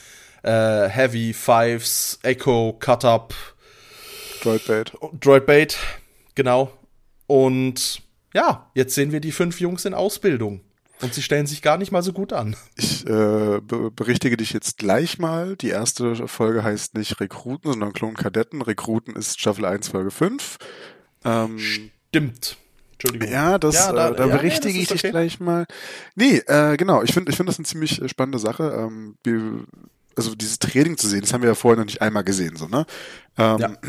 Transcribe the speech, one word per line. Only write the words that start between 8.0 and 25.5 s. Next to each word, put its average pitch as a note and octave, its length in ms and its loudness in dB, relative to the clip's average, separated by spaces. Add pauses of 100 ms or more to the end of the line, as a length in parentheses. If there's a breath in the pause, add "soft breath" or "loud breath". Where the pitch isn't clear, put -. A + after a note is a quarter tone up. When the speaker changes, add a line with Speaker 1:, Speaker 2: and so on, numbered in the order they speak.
Speaker 1:
ja, B3+ 420 0
jetzt B2+ 180 2
sehen C#3+ 180 2
wir D3+ 80 -2
die D3+ 140 -8
fünf F3 260 -2
Jungs F3 240 -4
in F#3+ 100 -4
Ausbildung. C#3+ 680 -2 (400)
Und B2 120 -4
sie C#3+ 100 -6
stellen D3 240 0
sich D3 140 -8
gar D#3 160 4
nicht F#3+ 140 -4
mal F3+ 120 2
so F#3 100 -4
gut G3 200 -6
an. A2 220 -4 (200)
Speaker 2:
Ich, - 320 -4
äh, G#2+ 520 2
be-, A2+ 320 -4
berichtige A#2 460 0
dich A2+ 160 -4
jetzt - 240 -6
gleich A2 400 0
mal. F3 400 -4
Die - 120 -4
erste A2+ 580 -2
Folge A2+ 360 0
heißt G#2 300 -4
nicht - 260 -6
Rekruten, B2+ 520 -6
sondern G#2 200 -4
Klonkadetten. A2 680 -4
Rekruten A2+ 540 -4
ist - 260 -6
Staffel G#2 240 0
eins, G2 240 -4
Folge G2 220 -4
fünf. - 480 -4 (680 loud breath)
Ähm, A2+ 340 -2
Speaker 1:
Stimmt. G#2+ 1000 -4 (360)
Entschuldigung. - 380 -6
Speaker 2:
Ja, D#3+ 260 2
das, D3+ 180 2
Speaker 1:
Ja, F#3 160 4
da, - 180 2
Speaker 2:
äh, A#2 60 -2
da B2+ 40 -2
Speaker 1:
ja, B2+ 80 4
nee, B2+ 60 2
Speaker 2:
berichtige F#3+ 400 0
Speaker 1:
das - 20 -4
ist F#3 80 -2
Speaker 2:
ich F3 60 -4
dich F3+ 140 -2
Speaker 1:
okay. F#3 80 -2
Speaker 2:
gleich E3+ 280 -2
mal. E3+ 260 -2 (500 loud breath)